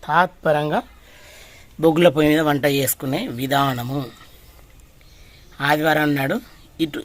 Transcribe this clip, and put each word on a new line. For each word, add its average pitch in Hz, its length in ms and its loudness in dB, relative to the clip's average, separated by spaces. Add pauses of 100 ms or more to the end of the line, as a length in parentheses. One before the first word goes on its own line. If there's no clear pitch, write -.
తాత్పరంగా 156 720 0 (1040)
బొగ్గుల 165 320 4
పొయ్యి 151 160 2
మీద 156 180 2
వంట 143 160 0 (140)
చేసుకునే 135 400 -4 (200)
విధానము. 135 600 -2 (1700)
ఆదివారం 151 480 2
నాడు 139 200 -2 (460)
ఇటు 151 220 -6